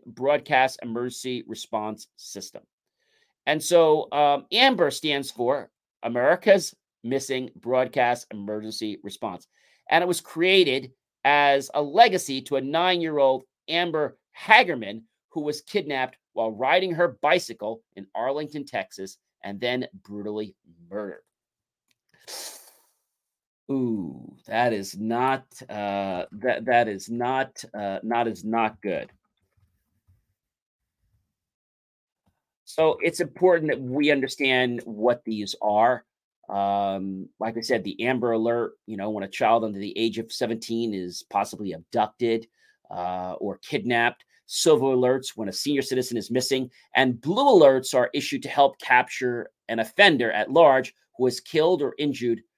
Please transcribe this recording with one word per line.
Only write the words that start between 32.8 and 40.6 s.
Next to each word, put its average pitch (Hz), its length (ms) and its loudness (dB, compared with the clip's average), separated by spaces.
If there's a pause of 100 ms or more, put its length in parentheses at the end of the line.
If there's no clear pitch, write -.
it's 170 180 0
important 165 500 2
that 127 100 -4
we 139 320 2
understand 127 720 0
what 113 400 -2
these 104 360 -6
are. 110 440 2 (440)
Um, 98 800 -2 (120)
like 113 160 -4
I 113 40 -6
said, 113 220 -2
the - 220 -10
Amber 120 280 0
Alert, 117 420 0 (120)
you 107 100 -10
know, 101 140 -6
when 104 140 -6
a 98 40 -8
child 113 360 2
under 101 160 -6
the 101 180 -8
age 113 200 -2
of 113 120 -8
seventeen 117 640 -4